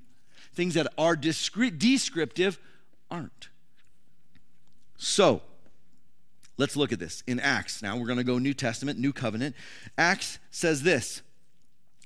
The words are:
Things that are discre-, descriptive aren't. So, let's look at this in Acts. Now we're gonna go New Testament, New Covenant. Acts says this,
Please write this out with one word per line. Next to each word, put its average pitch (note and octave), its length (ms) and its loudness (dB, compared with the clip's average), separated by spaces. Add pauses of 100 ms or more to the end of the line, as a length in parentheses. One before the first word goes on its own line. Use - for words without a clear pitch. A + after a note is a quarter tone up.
(540)
Things F3 200 2
that D#3 240 4
are E3 180 6
discre-, D#3+ 640 2
descriptive F3+ 800 4 (540)
aren't. - 380 -8 (1500)
So, D3+ 460 6 (1120)
let's C3+ 180 2
look C#3 160 4
at A2 60 0
this - 300 -6
in B2+ 120 2
Acts. C3 440 2
Now G2+ 120 0
we're A#2+ 120 -2
gonna B2 160 2
go B2 160 4
New C3+ 160 2
Testament, C3 420 -2
New C3 160 2
Covenant. A#2 420 -2 (440)
Acts F3 400 2 (100)
says D#3+ 320 2
this, D3 400 4 (840)